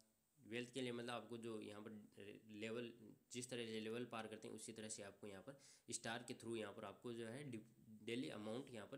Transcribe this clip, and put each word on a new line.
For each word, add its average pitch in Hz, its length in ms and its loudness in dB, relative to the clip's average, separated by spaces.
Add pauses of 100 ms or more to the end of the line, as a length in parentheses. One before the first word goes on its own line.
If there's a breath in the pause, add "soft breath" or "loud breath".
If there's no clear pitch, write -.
(460)
wealth 120 260 2
के 135 100 4
लिए 123 100 4
मतलब 120 200 2
आपको 117 260 0
जो 110 220 0
यहाँ 104 220 -4
पर 104 580 -6 (160)
level, 113 360 2 (400)
जिस 123 180 0
तरह 120 160 2
से 110 140 2
level 113 260 4
पार 113 200 2
करते 107 220 -2
हैं 107 60 -4
उसी 110 180 -2
तरह 110 180 0
से 104 140 -2
आपको 101 220 -6
यहाँ 95 160 -4
पर 143 180 -6 (280 loud breath)
star 117 400 4
के 127 60 4
through 113 220 2
यहाँ 104 160 2
पर 107 120 -4
आपको 104 280 -2
जो 117 140 0
है 127 200 0
डि-, 110 160 -2 (420)
daily 120 260 6
amount 110 400 0
यहाँ 107 160 -2
पर 135 120 -4